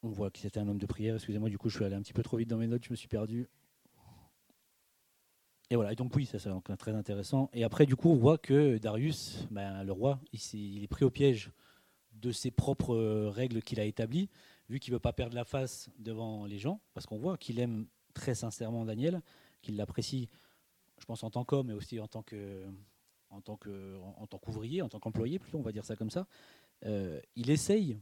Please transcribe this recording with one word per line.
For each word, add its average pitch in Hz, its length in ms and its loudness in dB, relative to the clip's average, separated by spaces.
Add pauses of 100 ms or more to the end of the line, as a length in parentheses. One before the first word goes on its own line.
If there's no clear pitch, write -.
On 117 80 -4
voit 98 200 -2
que - 80 -18
c'était 104 220 -4
un 104 80 0
homme 101 100 0
de 98 80 -2
prière. 110 280 0
Excusez-moi, 107 340 -2
du 101 80 -2
coup, 110 140 0
je - 60 -8
suis 110 80 0
allé 98 100 0
un 98 80 -4
petit - 100 -12
peu 117 100 0
trop - 140 -2
vite 113 140 0
dans 113 80 2
mes 113 80 0
notes, 120 180 0
je - 60 -10
me 117 60 -2
suis - 120 -10
perdu. 110 400 -2 (2250)
Et 123 60 2
voilà, 107 180 4
et 117 40 -2
donc 127 180 -2
oui, 139 120 4
ça, 107 120 -6
c'est 101 100 -6
donc 95 300 -4
très - 140 -4
intéressant. 107 600 0
Et 117 120 0
après, 113 220 8
du 131 100 6
coup, 170 140 6
on 160 40 10
voit 143 240 8
que 139 400 6
Darius, 113 720 -2
ben, 98 320 -6
le 98 80 -4
roi, 127 300 2 (120)
il 110 60 -12
s'est, - 200 -10
il 101 260 -8
est 104 40 -10
pris - 160 2
au 127 60 8
piège 131 400 4 (600)
de 113 180 -4
ses 120 220 -4
propres, - 420 2
euh, 107 360 2
règles 113 320 -2
qu'il 113 180 -4
a 107 40 2
établies, 120 460 0 (380)
vu 135 100 -6
qu'il 123 140 -6
veut 120 80 0
pas 120 120 2
perdre 120 220 -4
la 120 100 -4
face - 540 -6
devant 110 480 -6
les 101 140 -8
gens, 170 200 -2 (140)
parce 151 100 -10
qu'on 110 140 -8
voit 165 180 -2
qu'il 117 220 -6
aime 117 300 -2 (260)
très 123 220 -2
sincèrement 117 480 -4
Daniel, 135 380 0 (380)
qu'il - 140 -6
l'apprécie, 117 540 -2 (680)
je - 60 -20
pense, 113 200 -8
en 113 60 -6
tant 123 140 -2
qu'homme, 139 220 2
mais 113 60 -6
aussi 104 260 -8
en 107 80 -6
tant 113 160 -12
que, 98 420 -10 (680)
en 101 100 -18
tant 107 160 -10
que, 98 400 -12
en, 95 260 -14
en 107 60 -12
tant 95 100 -12
qu'ouvrier, 113 440 -4
en 135 60 -4
tant 104 120 -12
qu'employé, 117 400 -2
plutôt, - 180 -8
on 143 40 -2
va 113 100 -4
dire 107 120 -6
ça 110 120 -6
comme 110 140 -4
ça. 185 180 -4 (560)
Euh, 95 360 -2 (140)
il 120 160 0
essaye 156 520 4